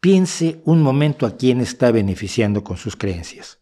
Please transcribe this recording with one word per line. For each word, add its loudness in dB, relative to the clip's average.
piense 2
un 4
momento 2
a -6
quién 2
está 0
beneficiando -2
con -8
sus -10
creencias. -10